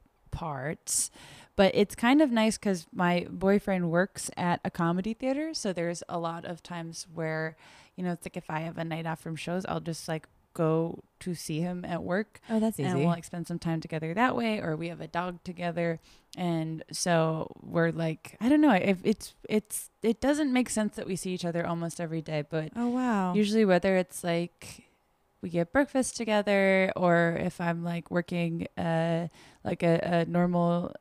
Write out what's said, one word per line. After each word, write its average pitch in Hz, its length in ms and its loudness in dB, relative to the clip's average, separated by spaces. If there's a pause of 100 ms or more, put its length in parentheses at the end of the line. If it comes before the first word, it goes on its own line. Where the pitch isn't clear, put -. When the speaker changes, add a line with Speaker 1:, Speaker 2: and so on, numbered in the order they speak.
(320)
Speaker 1:
parts. 151 800 -4 (440)
But 190 200 6
it's - 200 2
kind 262 260 6
of 294 100 4
nice 220 260 2
'cause 185 360 -2
my 175 360 2
boyfriend 185 600 2
works 180 460 0
at 175 260 0
a - 80 -4
comedy 180 420 0
theater. 285 400 -2
So 202 200 -4
there's 170 340 -4
a 175 100 -4
lot 170 280 -6
of 170 180 -10
times 165 500 -10
where, 160 420 -4 (400)
you 180 80 -6
know, 180 100 0
it's - 120 -8
like 180 120 -12
if 170 120 -10
I 156 120 -4
have 165 160 -8
a 170 80 -4
night 165 200 -6
off 160 140 -6
from 165 160 -8
shows, 175 320 -4
I'll 165 140 -4
just, 160 260 -8
like, 160 200 -6 (260)
go 165 500 0 (160)
to 180 160 -6
see 156 240 -6
him 180 260 -4
at 175 180 -6
work. 185 360 -4 (100)
Speaker 2:
Oh, 220 100 0
that's 220 200 0
Speaker 1:
And 139 80 -2
Speaker 2:
easy. 135 100 0
Speaker 1:
we'll, 147 100 4
like, 170 180 0
spend 170 220 -8
some 170 120 -6
time 165 220 -2
together 160 320 -6
that 247 220 2
way, 226 240 -2
or 156 160 -4
we 165 140 -6
have 165 120 -12
a 160 60 -10
dog 175 360 -6
together. 170 560 -4 (380)
And 160 540 -2
so 160 600 0 (100)
we're 165 300 2
like, 160 480 -6
I 226 100 2
don't 302 120 6
know, 302 120 8
if 185 300 4
it's, - 300 0 (160)
it's, - 400 -2 (120)
it 226 200 0
doesn't 294 320 2
make 254 160 2
sense 214 260 -2
that 214 120 -10
we 190 80 -4
see 185 180 -6
each 175 120 -4
other 170 200 -2
almost 170 340 -4
every 165 220 -4
day, 156 280 -4
but 156 260 -4
Speaker 2:
Oh, 240 140 -2
wow. 233 440 0
Speaker 1:
usually 214 320 4
whether 190 320 4
it's, - 260 -2
like, - 600 -4 (560)
we 190 80 -8
get 170 220 0
breakfast 269 460 0
together, 196 800 4
or 170 440 4
if 180 220 -4
I'm, 170 220 -2
like, 170 280 -6
working, 170 560 -2 (100)
uh, 165 500 0 (360)
like, 175 200 -2
a, 170 200 6
a 170 220 2
normal 175 760 2